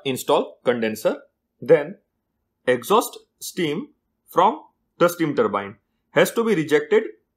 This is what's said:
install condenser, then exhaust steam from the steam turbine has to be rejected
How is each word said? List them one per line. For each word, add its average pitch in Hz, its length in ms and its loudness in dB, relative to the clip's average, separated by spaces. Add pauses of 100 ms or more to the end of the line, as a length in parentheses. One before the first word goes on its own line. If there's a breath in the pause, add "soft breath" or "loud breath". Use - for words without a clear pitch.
install 143 580 -2
condenser, 120 540 -2 (420)
then 147 380 2 (680)
exhaust 123 540 0 (220)
steam 165 460 -6 (420)
from 208 340 0 (340)
the 170 120 4
steam 160 260 -4
turbine 202 400 -2 (360)
has 185 200 2
to 233 140 -2
be 220 100 2
rejected 151 480 2 (340)